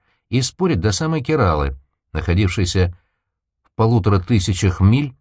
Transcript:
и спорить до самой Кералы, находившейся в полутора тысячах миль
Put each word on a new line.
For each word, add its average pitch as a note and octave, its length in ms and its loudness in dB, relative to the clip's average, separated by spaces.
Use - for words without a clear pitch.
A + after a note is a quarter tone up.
и C3 120 0
спорить E3 380 -2
до G#2+ 100 0
самой D#3+ 320 -2
Кералы, D#2+ 560 0
находившейся F2+ 840 0
в - 140 -20
полутора A2 420 2
тысячах F#2+ 600 0
миль B2+ 400 2